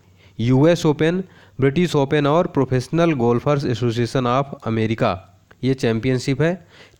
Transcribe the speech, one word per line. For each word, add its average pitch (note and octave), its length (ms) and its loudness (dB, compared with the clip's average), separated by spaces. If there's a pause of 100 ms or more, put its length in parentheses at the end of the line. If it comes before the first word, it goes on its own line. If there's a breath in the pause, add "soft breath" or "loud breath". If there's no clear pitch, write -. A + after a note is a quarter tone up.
(400 soft breath)
यूएस C3+ 460 2
ओपन, D#3+ 380 0 (360 loud breath)
ब्रिटिश C#3+ 360 0
ओपन C#3+ 320 0
और E3+ 220 2
प्रोफेशनल D3 680 0
गोल्फर्स A#2+ 520 0
एसोसिएशन A#2+ 600 -2
of B2+ 260 -2 (100)
अमेरिका, A2 540 -2 (460)
ये C3 100 0
चैंपियनशिप B2+ 680 -2
है, E3 120 0 (460 loud breath)